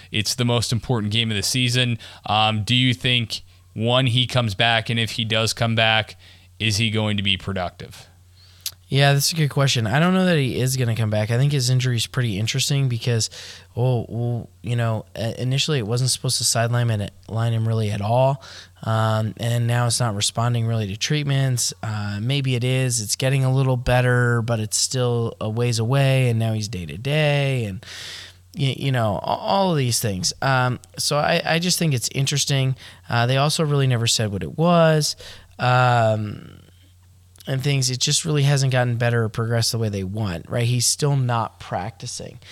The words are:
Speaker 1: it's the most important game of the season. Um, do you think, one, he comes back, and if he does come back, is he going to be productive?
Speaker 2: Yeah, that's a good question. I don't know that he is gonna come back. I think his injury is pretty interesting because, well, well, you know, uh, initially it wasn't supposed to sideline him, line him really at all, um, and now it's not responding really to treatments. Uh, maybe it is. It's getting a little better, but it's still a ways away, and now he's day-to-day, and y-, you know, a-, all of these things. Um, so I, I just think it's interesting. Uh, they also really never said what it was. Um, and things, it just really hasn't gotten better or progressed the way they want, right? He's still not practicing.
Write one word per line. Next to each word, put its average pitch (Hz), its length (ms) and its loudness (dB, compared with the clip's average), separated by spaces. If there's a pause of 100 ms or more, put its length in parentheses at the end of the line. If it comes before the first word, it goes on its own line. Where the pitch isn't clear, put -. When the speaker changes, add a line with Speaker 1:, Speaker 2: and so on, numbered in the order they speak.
(100)
Speaker 1:
it's 104 240 -2
the 123 100 -2
most 120 280 0
important 107 400 -2
game 113 180 0
of 107 60 -2
the 98 80 -2
season. 123 520 0 (300)
Um, 110 380 2
do 123 100 0
you 127 200 4
think, 123 480 -2 (300)
one, 120 340 2
he 123 200 2
comes 117 300 0
back, 117 340 2
and 117 80 0
if 113 140 -2
he 113 120 -4
does 110 280 0
come 113 240 0
back, 110 420 2 (400)
is 110 200 0
he 113 120 2
going 107 280 0
to 101 40 -2
be 98 140 0
productive? - 720 -8 (800)
Speaker 2:
Yeah, 139 260 4
that's 139 180 2
a 170 40 -8
good 156 120 2
question. 127 380 2
I 131 140 2
don't 180 120 4
know 185 140 2
that 180 100 4
he 120 240 0
is 131 160 0
gonna 120 180 0
come 110 140 0
back. 107 220 0
I 117 80 2
think 143 120 2
his 131 200 0
injury 127 260 2
is 113 100 -2
pretty 117 320 -2
interesting 135 520 0
because, 117 400 -2 (440)
well, 123 320 0
well, 120 440 -4 (100)
you 117 160 -4
know, 113 300 -2 (100)
uh, 113 220 -4
initially 135 400 0
it 110 80 -2
wasn't 123 240 0
supposed - 260 -2
to 123 80 -4
sideline 117 460 0
him, 104 180 -2 (180)
line 113 280 -2
him 113 120 0
really 110 240 0
at 101 120 -4
all, 131 400 2 (400)
um, 110 560 0
and 120 280 0
now 120 200 2
it's 117 120 0
not 117 160 0
responding 117 520 0
really 113 220 0
to 101 100 -6
treatments. 139 720 0 (100)
Uh, 104 380 -4
maybe 131 340 0
it 120 100 0
is. 127 360 0
It's 104 160 -4
getting 131 300 0
a 131 40 2
little 131 280 2
better, 123 640 2
but 113 180 -2
it's 107 160 -4
still 120 640 0
a 107 80 -4
ways 117 300 0
away, 131 500 4
and 113 100 2
now 113 140 2
he's 107 160 -2
day-to-day, 135 960 -2
and 98 220 -6 (680)
y-, 135 220 -2
you 139 160 -2
know, 113 220 2
a-, - 60 -4
all 190 500 0
of 160 80 2
these 120 220 0
things. 98 420 -2
Um, 127 380 0 (180)
so - 180 -2
I, 170 300 2
I 160 140 0
just 175 180 0
think 160 160 2
it's 120 200 -2
interesting. 135 600 0 (320)
Uh, 117 160 0
they 131 140 2
also 156 260 0
really 143 220 2
never 117 200 2
said 113 240 0
what 98 120 -4
it 73 160 -6
was. 160 580 4 (420)
Um, 120 1000 2 (840)
and 135 160 -2
things, 135 300 0
it 127 80 -4
just - 260 0
really 151 200 2
hasn't 135 260 4
gotten 123 280 0
better 117 260 2
or 110 40 -2
progressed 113 440 -2
the 117 60 -4
way 113 100 0
they 101 160 -2
want, 95 440 -4
right? 120 160 -2
He's 120 220 0
still 143 300 0
not 120 420 -2
practicing. 95 800 -10 (140)